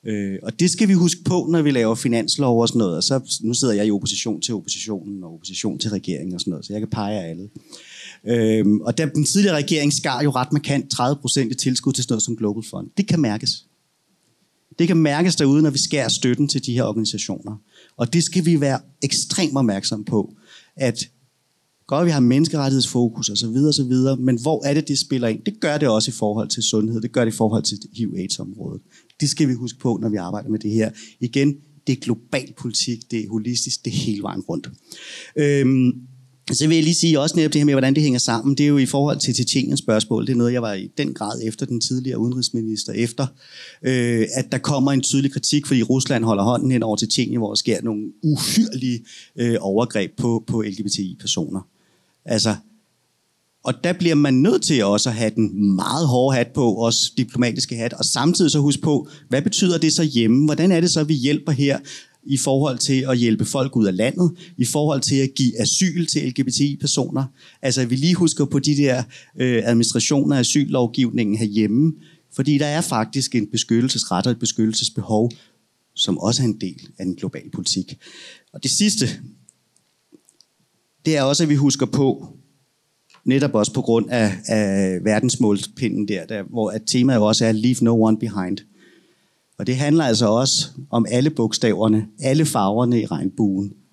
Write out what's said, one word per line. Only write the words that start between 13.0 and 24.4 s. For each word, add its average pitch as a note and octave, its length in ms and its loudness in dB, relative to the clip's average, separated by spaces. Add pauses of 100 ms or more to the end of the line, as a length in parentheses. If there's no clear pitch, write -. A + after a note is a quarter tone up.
kan E3 120 2
mærkes. A2+ 460 -2 (1120)
Det F3 80 2
kan F3 100 2
mærkes D#3 380 4
derude, D3 260 4
når D#3 80 4
vi C3 80 -2
skærer C3 320 -2
støtten C3+ 380 0
til C3+ 180 -2
de B2 80 -4
her B2 100 0
organisationer. G#2+ 720 -4 (420)
Og A#2 160 -2
det E3+ 100 2
skal F3 220 0
vi E3 160 4
være C3+ 180 0 (220)
ekstremt D3 560 -2
opmærksom G#2+ 460 0
på, G#2+ 300 -2 (420)
at B2 340 -2 (800)
godt, D#3 180 0
vi F3 60 4
har D3 80 2
menneskerettighedsfokus C3 1120 2
og G2+ 80 -6
så A#2 100 -4
videre, C3+ 220 2
og D3 40 2
så C#3+ 100 0
videre, B2+ 340 2
men B2+ 240 0